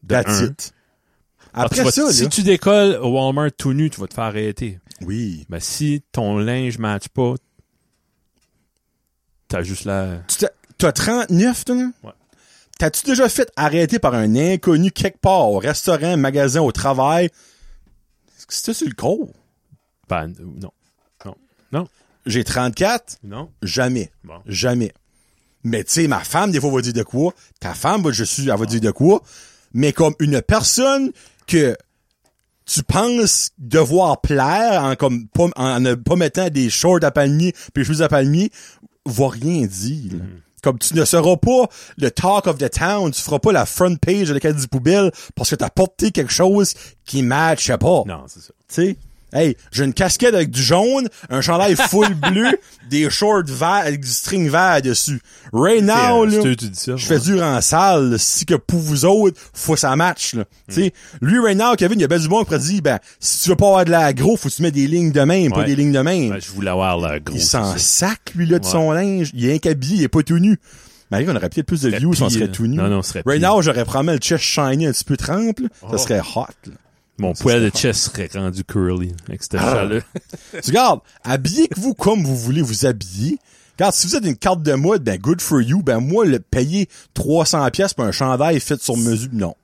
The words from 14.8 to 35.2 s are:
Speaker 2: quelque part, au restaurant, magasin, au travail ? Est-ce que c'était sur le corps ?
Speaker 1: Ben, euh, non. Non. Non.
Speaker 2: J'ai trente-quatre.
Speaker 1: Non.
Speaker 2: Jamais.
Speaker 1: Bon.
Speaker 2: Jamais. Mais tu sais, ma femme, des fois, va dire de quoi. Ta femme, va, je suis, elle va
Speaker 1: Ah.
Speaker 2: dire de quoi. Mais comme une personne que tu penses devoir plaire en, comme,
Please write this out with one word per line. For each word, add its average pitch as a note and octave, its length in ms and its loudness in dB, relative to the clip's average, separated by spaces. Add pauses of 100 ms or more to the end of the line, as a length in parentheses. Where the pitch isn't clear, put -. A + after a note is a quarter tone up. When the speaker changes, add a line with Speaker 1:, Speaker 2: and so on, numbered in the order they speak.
Speaker 2:
quelque - 280 -6
part, F#3 320 4
au G2 80 0
restaurant, D#3 580 -2
magasin, C#3 440 0
au C3 100 2
travail ? C#3 540 0
Est-ce - 1200 -16
que - 60 -14
c'était - 200 -6
sur D#4 140 -4
le - 80 -6
corps ? F#3+ 340 -4 (800)
Speaker 1:
Ben, E2 200 -4 (100)
euh, - 40 -20 (160)
non. F#2+ 120 -16 (540)
Non. G2 100 -18 (360)
Non. E3 160 -6 (380)
Speaker 2:
J'ai A#2 180 -2
trente-quatre. D3+ 800 -2
Speaker 1:
Non. A2 280 -16 (100)
Speaker 2:
Jamais. A#2+ 500 -4 (120)
Speaker 1:
Bon. D#2+ 100 -20 (140)
Speaker 2:
Jamais. A#2 440 -2 (720)
Mais A2+ 200 -4
tu - 100 -8
sais, E3 140 0
ma A#2+ 120 0
femme, F#3+ 320 -2
des D3+ 80 0
fois, C#3 120 -2
va C3 100 0
dire A#2+ 120 -4
de A2+ 100 -2
quoi. D#3 300 -2 (280)
Ta F2 120 -10
femme, G3 280 -2
va, D#3 100 0
je A#2 120 -2
suis, C#3 200 -6
elle B2 140 0
va A2 60 -2
Speaker 1:
Ah. - 20 -2
Speaker 2:
dire A2+ 160 -2
de G#2+ 100 0
quoi. E3+ 300 4 (520)
Mais C#3 200 0
comme D#3 260 2
une C#3+ 220 0
personne C4+ 680 0 (360)
que D3 300 2 (880)
tu - 180 -2
penses A3+ 760 0
devoir D3+ 640 2
plaire E3 600 2
en, C3+ 120 0
comme, A#2+ 320 -2